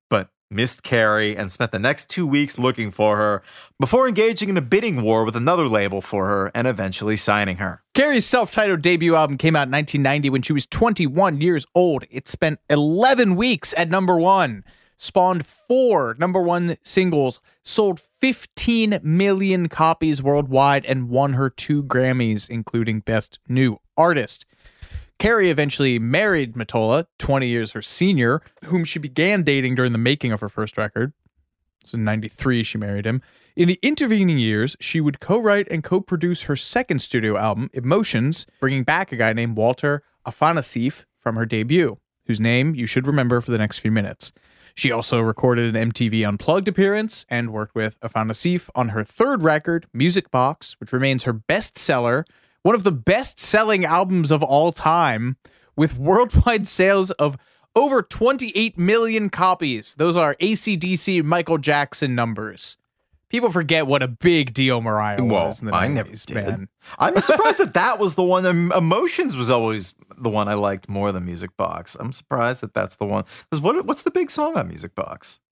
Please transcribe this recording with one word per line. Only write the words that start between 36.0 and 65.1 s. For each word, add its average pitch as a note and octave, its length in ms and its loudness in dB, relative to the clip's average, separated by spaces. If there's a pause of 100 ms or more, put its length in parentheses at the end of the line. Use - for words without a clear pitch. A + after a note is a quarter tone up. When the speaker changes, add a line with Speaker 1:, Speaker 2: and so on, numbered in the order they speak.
Speaker 2:
her C#3+ 120 -2
second F3+ 440 -2
studio A2 380 -2
album, G#2+ 340 -2
Emotions, C3+ 760 0 (120)
bringing C3+ 240 -2
back E3 280 0
a C3 40 -8
guy A2+ 160 2
named A#2 240 -2
Walter C#3+ 460 0 (240)
Afanasieff D3 800 -2 (140)
from A2+ 160 -4
her A2+ 100 -2
debut, A#2 540 0 (260)
whose A2 160 -2
name B2 320 2
you B2 140 -4
should B2+ 180 -2
remember B2+ 360 2
for B2 100 -6
the A2+ 80 0
next G#2+ 180 -2
few A2 140 -2
minutes. G#2 400 -4 (420)
She - 180 -2
also A2+ 280 -2
recorded A#2 500 0
an A2+ 100 -2
M A2+ 120 0
T A#2 180 -2
V A2 160 0
Unplugged D#3 420 0
appearance G#3 640 0
and A#2+ 240 -4
worked G#2+ 220 -8
with A2 240 -4
Afanasieff A2+ 760 -4
on B2 160 -2
her G#2+ 140 -4
third A#3 400 0
record, D#3+ 500 2
Music E3+ 380 0
Box, C3 480 0
which - 120 -16
remains C3 340 0
her B2 80 0
bestseller, C3 880 -2 (400)
one G3 100 4
of A3+ 100 2
the G3 80 2
best-selling G3+ 920 0
albums F3 460 0
of D3+ 100 2
all D3+ 300 2
time, C3+ 680 0 (380)
with D3+ 200 0
worldwide G#3 720 2
sales F#3+ 460 2
of D3 260 0 (380)
over C4+ 260 4
twenty-eight A3+ 800 -2
million A3 500 2
copies. E3+ 640 -2
Those E3 240 0
are D3+ 220 2
A G#3 160 0
C G#3 200 -2
D F3+ 200 -2
C, F3+ 260 0
Michael E3 380 0
Jackson C#3+ 560 0
numbers. A2 640 -6 (520)
People A#3+ 200 0
forget D#3+ 380 0
what C3+ 160 2
a B2+ 40 0
big C#3 460 2
deal C3 260 2
Mariah G#2+ 440 -2